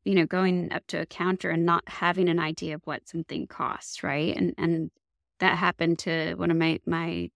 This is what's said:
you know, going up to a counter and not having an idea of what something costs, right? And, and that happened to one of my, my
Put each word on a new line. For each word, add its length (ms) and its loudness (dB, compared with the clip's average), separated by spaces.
you 100 2
know, 120 6
going 460 2
up 160 -6
to 120 -4
a 60 -4
counter 440 -2
and 160 2
not 200 4
having 440 2
an 80 2
idea 360 -4
of 100 -10
what 220 -8
something 400 -6
costs, 560 -6
right? 320 0
And, 220 0
and 340 0
that 180 2
happened 400 2
to 380 -2
one 140 0
of 60 4
my, 300 2
my 500 -4